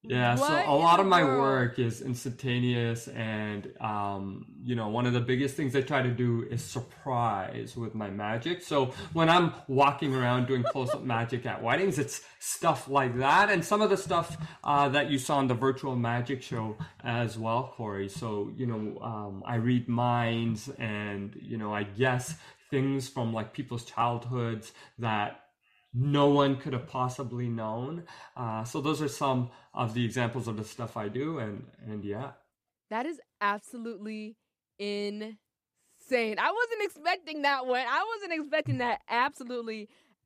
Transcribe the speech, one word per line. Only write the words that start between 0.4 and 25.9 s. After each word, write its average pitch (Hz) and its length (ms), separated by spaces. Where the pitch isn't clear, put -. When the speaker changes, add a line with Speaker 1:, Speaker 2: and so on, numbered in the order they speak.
Speaker 2:
What - 240
Speaker 1:
a 151 40
lot 170 300
of 196 60
Speaker 2:
in 190 40
the 180 60
Speaker 1:
my 170 80
Speaker 2:
world? 135 160
Speaker 1:
work 131 380
is 117 240
instantaneous, 123 1040
and, 107 720
um, 101 640
you 123 140
know, 110 120
one 120 180
of 123 80
the 123 60
biggest 127 360
things 139 180
I 131 60
try 127 220
to 123 80
do 120 400
is 120 120
surprise 117 1120
with 113 200
my 104 160
magic. 117 500
So 135 320
when 165 160
I'm 170 240
walking 139 480
around 123 320
doing 127 160
close-up 123 420
<laughs> 123 120
magic 117 300
at 107 160
weddings, 147 360
it's - 220
stuff - 480
like 131 300
that, 156 320
and 180 160
some 208 160
of 214 80
the 196 80
stuff, 170 400
uh, 143 280
that 143 200
you 139 80
saw 143 200
on 135 100
the 123 60
virtual 131 420
magic 120 460
show 110 340
as 117 360
well, 117 360
Corey. 98 360
So, 107 440
you 127 120
know, 107 340
um, 104 460
I 120 80
read 123 340
minds, 117 800
and, 104 640
you 113 160
know, 107 160
I 104 120
guess 127 500
things 135 380
from, 113 240
like, 110 220
people's 120 320
childhoods 120 840
that 110 420